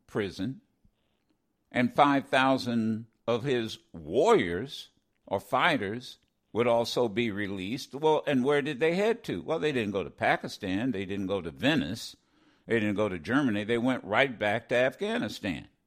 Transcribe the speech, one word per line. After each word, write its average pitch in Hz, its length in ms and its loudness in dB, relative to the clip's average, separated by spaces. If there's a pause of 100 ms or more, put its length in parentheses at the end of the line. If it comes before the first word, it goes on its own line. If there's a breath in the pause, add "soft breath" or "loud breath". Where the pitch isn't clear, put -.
prison, 98 540 -4 (1080)
and 123 260 0
five 143 300 4
thousand 117 800 0 (200)
of 117 180 0
his 120 340 -2 (160)
warriors 107 960 0 (360)
or 95 140 -2
fighters 127 760 0 (340)
would 117 140 2
also 117 420 2
be 113 220 0
released. 101 640 -6
Well, 151 320 2
and 131 180 2
where 143 160 4
did 139 200 -4
they 165 160 2
head 220 280 0
to? 101 160 -4
Well, 156 180 -4
they 151 140 0
didn't 110 200 0
go 95 120 -2
to 69 60 -8
Pakistan. 113 800 -2
They 98 160 -6
didn't 98 220 -6
go 98 120 -2
to 82 100 -8
Venice. 107 640 -2 (520 soft breath)
They 113 140 0
didn't 104 160 0
go 107 120 2
to 92 100 -6
Germany. 107 460 0
They 117 140 0
went 123 260 -2
right 113 340 0
back 104 300 -2
to 127 80 2
Afghanistan. 123 920 -2 (180)